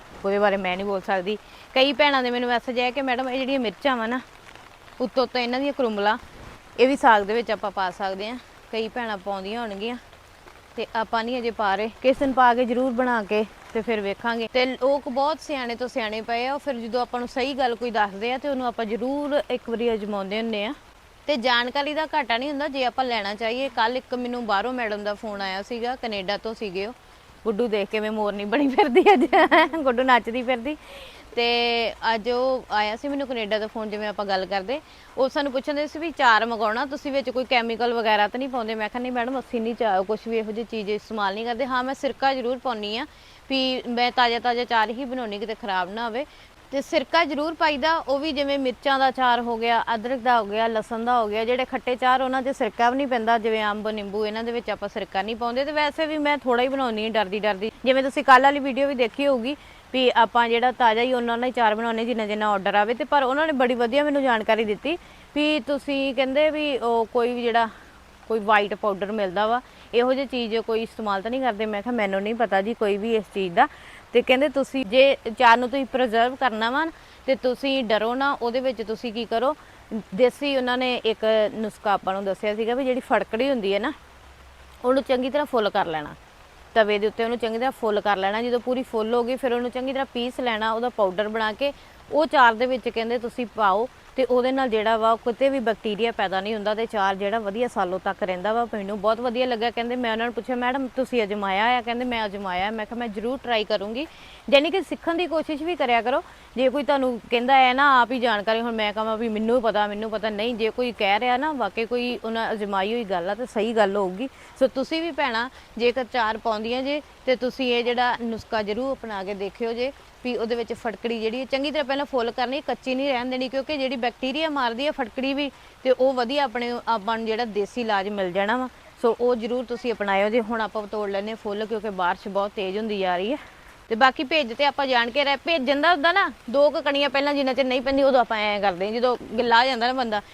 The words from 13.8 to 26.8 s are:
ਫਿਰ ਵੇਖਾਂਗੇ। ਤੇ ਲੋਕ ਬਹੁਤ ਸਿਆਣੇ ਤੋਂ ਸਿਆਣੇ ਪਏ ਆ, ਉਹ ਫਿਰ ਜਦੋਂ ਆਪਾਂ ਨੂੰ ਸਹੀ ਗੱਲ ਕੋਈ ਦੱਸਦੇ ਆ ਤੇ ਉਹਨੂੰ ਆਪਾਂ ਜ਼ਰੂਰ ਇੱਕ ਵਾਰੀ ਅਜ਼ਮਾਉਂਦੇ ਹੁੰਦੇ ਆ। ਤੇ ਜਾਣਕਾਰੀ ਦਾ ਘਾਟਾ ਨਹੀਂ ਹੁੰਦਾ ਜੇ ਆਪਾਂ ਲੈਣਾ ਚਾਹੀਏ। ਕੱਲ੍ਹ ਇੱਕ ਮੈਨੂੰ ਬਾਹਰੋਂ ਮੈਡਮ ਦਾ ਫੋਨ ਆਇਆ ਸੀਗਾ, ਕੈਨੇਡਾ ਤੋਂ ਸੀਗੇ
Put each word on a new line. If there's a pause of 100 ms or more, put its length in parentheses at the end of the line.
ਫਿਰ
ਵੇਖਾਂਗੇ।
ਤੇ
ਲੋਕ
ਬਹੁਤ
ਸਿਆਣੇ
ਤੋਂ
ਸਿਆਣੇ
ਪਏ
ਆ,
ਉਹ
ਫਿਰ
ਜਦੋਂ
ਆਪਾਂ
ਨੂੰ
ਸਹੀ
ਗੱਲ
ਕੋਈ
ਦੱਸਦੇ
ਆ
ਤੇ
ਉਹਨੂੰ
ਆਪਾਂ
ਜ਼ਰੂਰ
ਇੱਕ
ਵਾਰੀ
ਅਜ਼ਮਾਉਂਦੇ
ਹੁੰਦੇ
ਆ। (520)
ਤੇ
ਜਾਣਕਾਰੀ
ਦਾ
ਘਾਟਾ
ਨਹੀਂ
ਹੁੰਦਾ
ਜੇ
ਆਪਾਂ
ਲੈਣਾ
ਚਾਹੀਏ।
ਕੱਲ੍ਹ
ਇੱਕ
ਮੈਨੂੰ
ਬਾਹਰੋਂ
ਮੈਡਮ
ਦਾ
ਫੋਨ
ਆਇਆ
ਸੀਗਾ,
ਕੈਨੇਡਾ
ਤੋਂ
ਸੀਗੇ